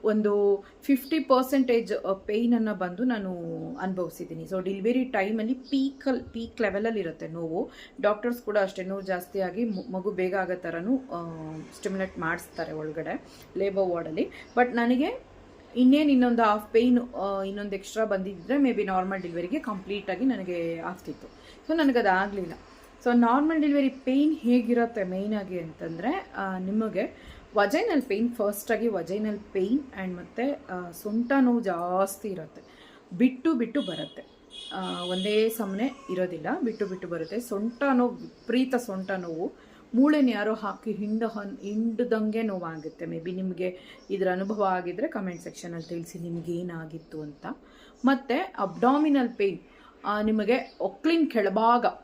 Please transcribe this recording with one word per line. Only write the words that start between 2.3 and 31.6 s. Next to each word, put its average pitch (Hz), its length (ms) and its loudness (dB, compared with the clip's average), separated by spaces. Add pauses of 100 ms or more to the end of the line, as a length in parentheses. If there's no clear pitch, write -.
ಬಂದು 180 300 -4
ನಾನು 202 320 -2 (400)
ಅನುಭವಿಸಿದ್ದೀನಿ. 175 680 -6
So 185 180 -4
ಡೆಲಿವರಿ 196 420 0
ಟೈಮಲ್ಲಿ 220 500 -2
ಪೀಕಲ್-, 269 760 -2
ಪೀಕ್ 226 280 -10
ಲೆವೆಲಲ್ಲಿ 214 400 0
ಇರುತ್ತೆ 165 280 -6
ನೋವು. 165 420 -4 (300)
ಡಾಕ್ಟರ್ಸ್ 214 420 0
ಕೂಡ 208 160 0
ಅಷ್ಟೇ 190 240 0
ನೋವು 190 180 -6
ಜಾಸ್ತಿ 185 400 -4
ಆಗಿ 185 240 -2
ಮ-, 196 280 -4
ಮಗು 185 180 -2
ಬೇಗ 185 240 0
ಆಗೋ 185 200 0
ಥರನೂ, 180 420 -2
ಆ, 170 300 -6 (520)
ಸ್ಟಿಮ್ಯುಲೇಟ್ 190 400 -4
ಮಾಡಿಸ್ತಾರೆ 165 540 -4
ಒಳಗಡೆ 156 520 -6 (320)
ಲೇಬರ್ 190 340 0
ವಾರ್ಡಲ್ಲಿ. 165 380 -2 (280)
But 247 180 4
ನನಗೆ 254 460 2 (560)
ಇನ್ನೇನು 277 340 8
ಇನ್ನೊಂದು 247 320 6
ಹಾಫ್ 214 300 2
ಪೇಯ್ನ್, 240 420 6
ಆ, 196 280 -2
ಇನ್ನೊಂದು 202 340 -6
ಎಕ್ಸ್ಟ್ರಾ 214 280 -2
ಬಂದಿದ್ರೆ 196 540 -2
ಮೇ 262 140 6
ಬಿ 202 120 0
ನಾರ್ಮಲ್ 190 380 0
ಡೆಲಿವರಿಗೆ 175 360 -4
ಕಂಪ್ಲೀಟಾಗಿ 196 680 -4
ನನಗೆ 175 540 0
ಆಗ್ತಿತ್ತು. 165 480 -10 (420)
So 320 100 0
ನನಗದಾಗಲಿಲ್ಲ. 202 720 2 (540)
So 240 120 6
ನಾರ್ಮಲ್ 285 420 4
ಡೆಲಿವರಿ 285 280 4
ಪೇಯ್ನ್ 277 480 2
ಹೇಗಿರುತ್ತೆ 233 680 2
ಮೇಯ್ನಾಗಿ 190 560 -4
ಅಂತಂದ್ರೆ, 170 760 -6
ಆ, 190 220 -4
ನಿಮಗೆ 208 800 -2 (200)
ವಜೈನಲ್ 285 460 4
ಪೇಯ್ನ್, 226 320 0
ಫಸ್ಟಾಗಿ 208 540 0
ವಜೈನಲ್ 202 500 -2 (140)
ಪೇಯ್ನ್ 196 260 2
and 185 380 -6
ಮತ್ತೆ, 226 360 -4
ಆ, 180 380 -8
ಸೊಂಟ 226 500 -2
ನೋವು 240 200 4